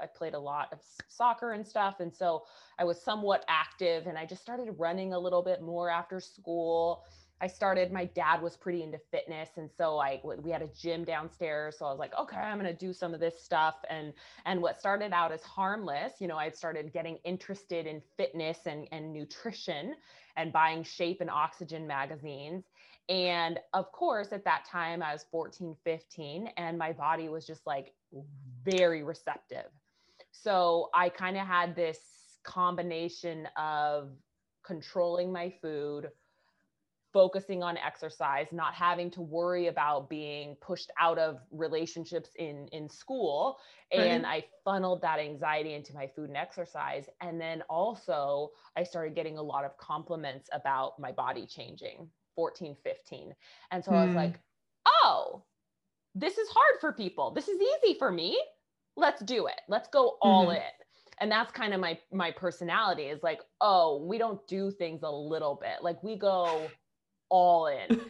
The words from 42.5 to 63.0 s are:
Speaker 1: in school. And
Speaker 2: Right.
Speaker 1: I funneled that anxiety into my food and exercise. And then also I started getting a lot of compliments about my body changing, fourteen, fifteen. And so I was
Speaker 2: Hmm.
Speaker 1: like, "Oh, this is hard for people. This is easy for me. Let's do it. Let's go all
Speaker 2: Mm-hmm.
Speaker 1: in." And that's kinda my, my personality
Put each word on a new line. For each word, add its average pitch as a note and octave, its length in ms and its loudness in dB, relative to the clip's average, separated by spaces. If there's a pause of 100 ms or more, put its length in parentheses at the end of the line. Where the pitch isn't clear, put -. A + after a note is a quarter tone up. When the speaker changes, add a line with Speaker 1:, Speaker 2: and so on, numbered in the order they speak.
Speaker 1:
in D3+ 200 -10
school. A3 720 -2 (320)
And E3+ 360 4
Speaker 2:
Right. - 0 -
Speaker 1:
I D#3 180 -2 (200)
funneled F#3 380 0
that D#3+ 160 2
anxiety D3+ 540 -2
into D3 220 -12
my C#3 140 -8
food D3+ 200 -10
and C3+ 80 -8
exercise. D3 720 -6 (140)
And E3+ 180 -6
then D#3+ 300 -6
also D3+ 800 -2 (260)
I E3 60 0
started E3 320 -6
getting D#3 240 -4
a D3+ 40 -6
lot C#3+ 220 -4
of C#3 140 -8
compliments D#3 760 -6
about C3+ 480 0
my C3+ 100 -6
body C3 360 -4
changing, - 640 -14 (240)
fourteen, D#3 500 -4
fifteen. - 500 -10 (360)
And F3+ 120 -4
so G3+ 120 4
I F#3+ 100 8
was F3+ 100 4
Speaker 2:
Hmm. E3+ 180 2
Speaker 1:
like, - 80 -10 (460)
"Oh, A4 600 6 (680)
this C#4+ 240 0
is A4 120 0
hard C5+ 300 8
for - 120 0
people. D3+ 400 -2
This - 160 -4
is F#4+ 120 0
easy A#4+ 380 4
for C4 140 2
me. F3+ 300 0 (540)
Let's C#4+ 260 4
do G#3 240 0
it. - 220 -4
Let's G3+ 200 0
go C4 340 6
all F#3+ 280 10
Speaker 2:
Mm-hmm. - 20 2
Speaker 1:
in." D#3+ 100 0 (560)
And G#3 140 0
that's A#3 200 2
kinda G#3 260 -2
my, E3+ 220 -2 (120)
my F3+ 200 0
personality F3 720 0